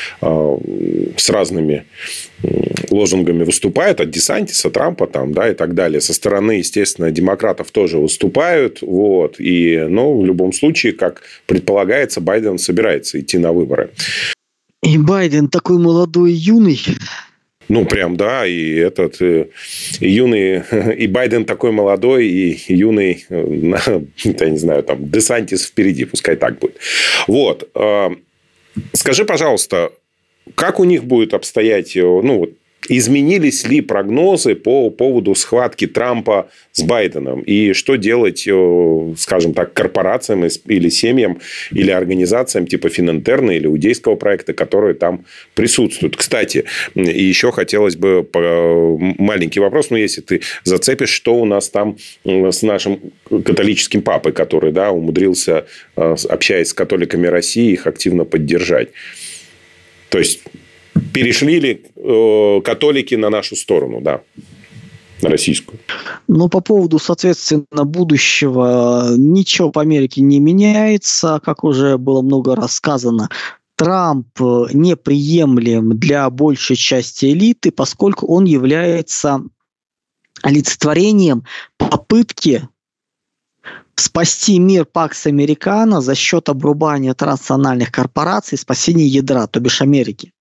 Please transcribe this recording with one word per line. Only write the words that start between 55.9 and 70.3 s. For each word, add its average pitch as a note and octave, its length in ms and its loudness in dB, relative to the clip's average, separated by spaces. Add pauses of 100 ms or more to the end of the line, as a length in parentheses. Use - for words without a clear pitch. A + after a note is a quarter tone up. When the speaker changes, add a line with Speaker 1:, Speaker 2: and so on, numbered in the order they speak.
Speaker 1:
э, E2 200 2
с-, - 80 -6
общаясь E2+ 440 0
с - 60 -8
католиками F2 520 -2
России, F#2 460 0
их F2 140 -2
активно E2+ 380 0
поддержать. D#2+ 640 0 (1200)
То G2+ 100 0
есть - 220 -2 (720)
перешли C#3 480 2
ли, C3 220 -2 (140)
э, G#2+ 680 4
католики C3+ 500 0
на G#2+ 160 0
нашу G#2 260 -4
сторону, C2+ 440 -2
да, C#2 200 -2 (1040)
на D2 80 0
российскую? - 480 -2 (500)
Speaker 2:
Но E3+ 200 4
по F#3 120 0
поводу, F3 380 2
соответственно, D3+ 840 -2
будущего B2 1300 2
ничего E3 540 4
по D3+ 100 0
Америке D3 420 0
не C#3 180 6